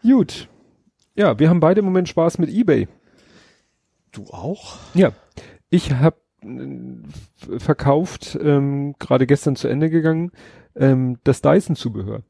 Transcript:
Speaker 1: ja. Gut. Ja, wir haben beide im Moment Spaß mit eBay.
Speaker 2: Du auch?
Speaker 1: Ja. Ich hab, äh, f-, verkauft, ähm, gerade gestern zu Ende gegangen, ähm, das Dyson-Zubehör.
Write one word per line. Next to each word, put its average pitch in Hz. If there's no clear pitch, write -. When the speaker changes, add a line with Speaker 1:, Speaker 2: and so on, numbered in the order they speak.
Speaker 1:
ja. 247
Gut. -
Ja, 156
wir 156
haben 175
beide 180
im 202
Moment 185
Spaß 165
mit 165
eBay. 170
Speaker 2:
Du 101
auch? 110
Speaker 1:
Ja. 165
Ich 175
hab, 139
äh, -
f-, -
verkauft, 147
ähm, 139
gerade 131
gestern 139
zu -
Ende 147
gegangen, 160
ähm, 131
das 127
Dyson-Zubehör. 113